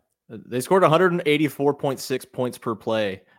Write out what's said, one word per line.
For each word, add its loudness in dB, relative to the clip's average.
They -8
scored 2
a 6
hundred 4
and -2
eighty-four 0
point -4
six -6
points -6
per -6
play, -4